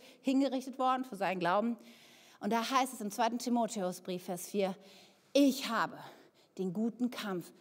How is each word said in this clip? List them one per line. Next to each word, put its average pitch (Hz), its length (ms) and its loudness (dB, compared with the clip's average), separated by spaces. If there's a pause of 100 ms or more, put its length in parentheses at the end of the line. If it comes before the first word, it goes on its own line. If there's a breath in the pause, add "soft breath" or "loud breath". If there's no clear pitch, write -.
(220 loud breath)
hingerichtet 262 580 0
worden 254 240 2
für 262 140 -10
seinen 185 220 0
Glauben. 208 380 2 (640 loud breath)
Und 208 140 -2
da 226 160 0
heißt 262 240 2
es 226 80 -12
im 208 100 -6
zweiten 233 280 0
Timotheusbrief, 196 840 -2
Vers 175 220 -6
vier, 190 280 0 (560 loud breath)
„Ich 269 380 6
habe 190 280 0 (600 loud breath)
den 185 160 -2
guten 226 360 -2
Kampf 196 520 -6